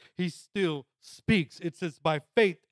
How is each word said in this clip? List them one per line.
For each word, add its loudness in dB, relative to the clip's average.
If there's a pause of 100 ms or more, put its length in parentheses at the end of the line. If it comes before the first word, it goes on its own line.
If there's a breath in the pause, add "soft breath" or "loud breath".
(160 soft breath)
he -4
still -6 (140)
speaks." -2
It -8
says, -8
"By 0
faith, 0